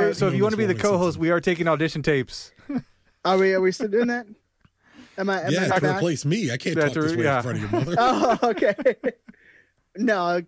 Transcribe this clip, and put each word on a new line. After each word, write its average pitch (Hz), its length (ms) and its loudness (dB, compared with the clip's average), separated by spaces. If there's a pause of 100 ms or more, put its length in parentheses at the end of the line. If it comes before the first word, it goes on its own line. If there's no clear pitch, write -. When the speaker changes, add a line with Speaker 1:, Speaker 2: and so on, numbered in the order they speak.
Speaker 1:
right. 202 100 0
Speaker 2:
so 202 120 2
if 185 60 2
you 131 100 2
wanna 214 140 2
be 220 80 2
the 185 80 2
Speaker 3:
Woman's 113 100 -6
woman 202 160 4
Speaker 2:
co-host, - 20 2 (120)
Speaker 3:
sensitive. - 80 -6
Speaker 2:
we 160 100 2
are 175 100 2
taking 170 260 0
audition 156 340 0
tapes. 135 500 -2 (160)
<laughs> 269 140 -4 (440)
Speaker 1:
Are 190 140 2
we, 190 140 2
are 190 80 0
we 185 100 2
still 220 160 -4
doing 220 220 0
that? 240 180 -6 (880)
Am 196 140 -2
I, 185 140 -2
am 160 60 -2
Speaker 3:
Yeah, 180 200 0
Speaker 1:
I 190 80 2
Speaker 3:
to - 20 -4
Speaker 1:
back? - 160 0
Speaker 3:
replace 165 280 -2
me. 160 260 0
I 120 60 -4
can't 165 200 -4
Speaker 2:
Yeah, 160 60 2
Speaker 3:
talk 147 100 2
Speaker 2:
to 160 80 -2
Speaker 3:
this 156 120 0
Speaker 2:
re-, 170 40 -4
Speaker 3:
way 165 60 0
Speaker 2:
yeah. 139 140 2
Speaker 3:
in 120 40 -2
front 117 160 -4
of 107 60 -4
your 104 80 -8
mother. 175 240 -2
Speaker 1:
<laughs> 175 40 0
Oh, 254 380 2 (140)
okay. 311 240 0 (1200)
No, 180 500 0